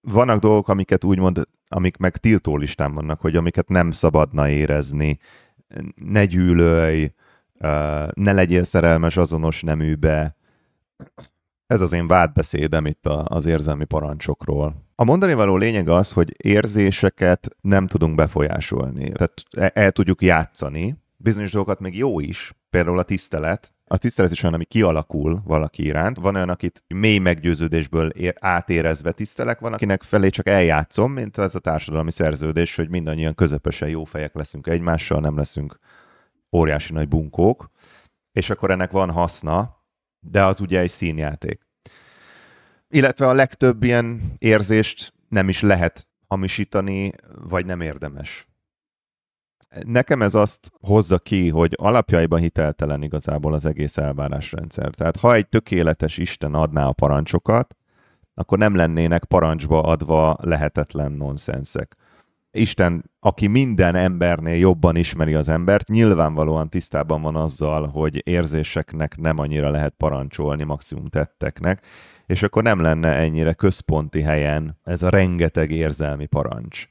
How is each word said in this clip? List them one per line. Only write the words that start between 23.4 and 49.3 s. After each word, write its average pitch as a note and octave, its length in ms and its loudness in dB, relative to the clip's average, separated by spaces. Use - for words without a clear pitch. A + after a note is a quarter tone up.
A F#2 80 0
tisztelet F#2+ 340 2
is E2 120 -4
olyan, E2 120 0
ami E2 100 -4
kialakul D#2+ 800 0
valaki D#2 380 -2
iránt. D#2+ 340 -2
Van G2 180 -2
olyan, F2+ 140 -2
akit - 380 -6
mély G#2 300 2
meggyőződésből E2 920 0
ér-, F2 300 -4
átérezve E2 720 -2
tisztelek, A#2 480 -6
van, A2+ 140 -8
akinek G2+ 300 -2
felé F#2+ 260 2
csak - 180 -4
eljátszom, F#2 640 2
mint A#2 260 -10
ez F#2+ 180 -4
a F#2 40 -6
társadalmi D#2+ 520 -4
szerződés, D#2 640 -2
hogy E2 140 -4
mindannyian D#2+ 460 -4
közepesen D2+ 540 -2
jó D#2+ 140 -6
fejek D2+ 320 -10
leszünk D2 320 -10
egymással, E2 520 -2
nem D2+ 180 -2
leszünk D2 420 -6
óriási D#2 420 0
nagy D#2 140 -2
bunkók, D#2+ 640 0
és - 180 -4
akkor G2 220 -2
ennek F#2 200 -2
van F#2+ 200 0
haszna, F2 640 -2
de F#2+ 260 0
az F#2+ 160 0
ugye F#2 180 0
egy F2+ 100 0
színjáték. D#2 800 -6
Illetve C3+ 400 4
a B2+ 60 4
legtöbb B2+ 500 2
ilyen A#2 380 0
érzést G#2+ 760 2
nem F#2+ 200 2
is - 120 -2
lehet F2+ 460 0
hamisítani, G2 840 -4
vagy F2 300 -6
nem F2+ 160 -8
érdemes. C#2+ 640 -12